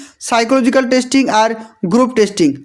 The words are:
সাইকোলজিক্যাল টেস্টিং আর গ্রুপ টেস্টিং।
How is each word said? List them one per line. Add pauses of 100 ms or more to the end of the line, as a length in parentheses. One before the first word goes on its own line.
(200)
সাইকোলজিক্যাল
টেস্টিং
আর (360)
গ্রুপ
টেস্টিং। (100)